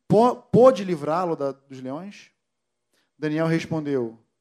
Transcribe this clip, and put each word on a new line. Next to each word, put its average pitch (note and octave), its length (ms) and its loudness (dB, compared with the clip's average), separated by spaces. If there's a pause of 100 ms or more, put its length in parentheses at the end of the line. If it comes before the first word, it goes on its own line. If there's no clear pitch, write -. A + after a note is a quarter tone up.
po-, A#3 260 4
pôde A3 480 4
livrá-lo E3 540 -4
da, C#3 160 -4
dos C3+ 280 -18
leões?" D#3 520 -14 (840)
Daniel D#3 300 -2
respondeu: D3 720 -4 (220)